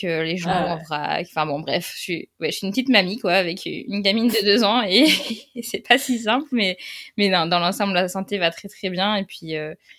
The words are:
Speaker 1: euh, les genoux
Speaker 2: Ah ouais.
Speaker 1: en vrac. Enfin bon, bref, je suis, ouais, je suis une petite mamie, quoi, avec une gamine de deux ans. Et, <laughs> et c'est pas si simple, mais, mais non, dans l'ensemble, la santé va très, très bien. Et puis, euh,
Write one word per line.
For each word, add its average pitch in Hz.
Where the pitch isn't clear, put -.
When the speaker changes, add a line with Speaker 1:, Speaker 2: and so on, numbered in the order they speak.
Speaker 1:
euh, 165
les 165
genoux 175
Speaker 2:
Ah 175
ouais. 180
Speaker 1:
en 165
vrac. 156
Enfin 156
bon, 147
bref, 165
je -
suis, -
ouais, 165
je -
suis 196
une 196
petite 262
mamie, 202
quoi, 175
avec 185
une 190
gamine 220
de 226
deux 208
ans. 226
Et, 208
<laughs> -
et 233
c'est -
pas 269
si 254
simple, 233
mais, 196
mais 202
non, 175
dans 175
l'ensemble, 190
la 180
santé 190
va 170
très, -
très 190
bien. 190
Et 196
puis, 160
euh, 151